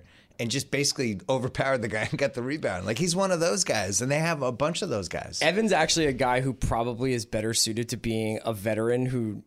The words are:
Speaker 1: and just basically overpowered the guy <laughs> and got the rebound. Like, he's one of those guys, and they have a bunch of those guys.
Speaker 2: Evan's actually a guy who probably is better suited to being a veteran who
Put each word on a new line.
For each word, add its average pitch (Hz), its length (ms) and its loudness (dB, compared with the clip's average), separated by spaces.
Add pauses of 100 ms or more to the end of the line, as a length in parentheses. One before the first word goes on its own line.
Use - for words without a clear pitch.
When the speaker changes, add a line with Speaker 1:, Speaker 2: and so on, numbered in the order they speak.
(400)
Speaker 1:
and 117 100 -2
just 120 220 -2
basically 135 480 0 (100)
overpowered 131 540 0
the 120 40 -2
guy 107 140 -2
<laughs> 110 80 0
and 143 80 -2
got 139 160 0
the 120 80 -6
rebound. 123 440 -4
Like, 113 120 -2
he's 165 180 0
one 190 160 0
of 170 80 2
those 185 240 2
guys, 107 380 0
and 127 100 -2
they 147 60 2
have 160 240 0
a 127 100 0
bunch 147 300 -2
of 143 80 -2
those 101 180 -2
guys. - 340 -8
Speaker 2:
Evan's 185 300 2
actually 160 360 4
a 135 60 2
guy 123 280 2
who 135 120 0
probably 120 600 0
is 117 140 0
better 113 260 0
suited 113 360 0
to 120 80 -4
being 110 460 0
a 120 80 -2
veteran 113 540 0
who 113 420 -2